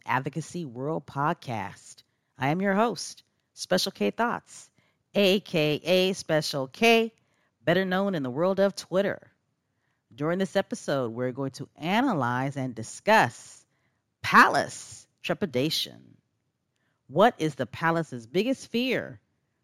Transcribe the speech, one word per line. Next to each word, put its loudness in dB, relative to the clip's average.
Advocacy -4
World -8
Podcast. -6
I 0
am -2
your 2
host, -2
Special -2
K -2
Thoughts, -6
A 4
K 0
A 2
Special -2
K, 2
better 2
known -2
in -2
the -4
world 0
of 2
Twitter. -4
During -2
this -2
episode, -2
we're -4
going -6
to -14
analyze 0
and -6
discuss 0
palace 4
trepidation. -4
What 6
is -2
the -4
palace's -4
biggest -2
fear -4